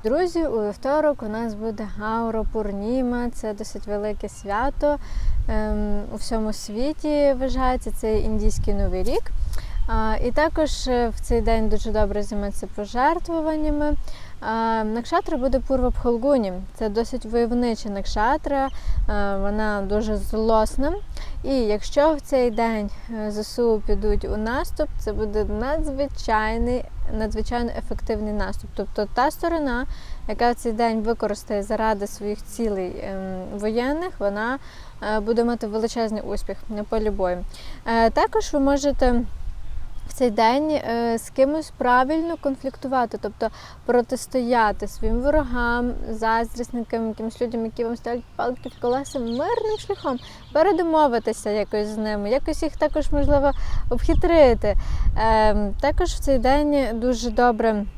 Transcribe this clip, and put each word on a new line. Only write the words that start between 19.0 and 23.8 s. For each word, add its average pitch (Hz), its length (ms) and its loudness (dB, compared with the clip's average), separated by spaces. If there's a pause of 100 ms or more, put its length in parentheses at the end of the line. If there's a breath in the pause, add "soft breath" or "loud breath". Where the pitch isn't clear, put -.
вона 208 460 0
дуже 214 340 0
злосна. 220 800 2 (500 loud breath)
І 269 100 0
якщо 262 600 2
в 285 60 -4
цей 247 300 2
день, 220 400 -2 (300 loud breath)
е, 214 100 -4
З 208 80 -4
С 220 240 -4
У 220 180 2